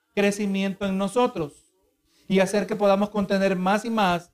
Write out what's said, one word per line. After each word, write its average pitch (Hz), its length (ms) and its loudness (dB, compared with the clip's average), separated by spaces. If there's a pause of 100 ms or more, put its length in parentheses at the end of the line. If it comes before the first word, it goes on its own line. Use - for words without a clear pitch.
(140)
crecimiento 202 680 -2
en 190 140 -2
nosotros 196 760 -2 (560)
y 185 120 4
hacer 196 260 0
que 214 100 -4
podamos 202 320 2
contener 196 480 0
más 196 300 0
y - 20 -6
más 185 460 -2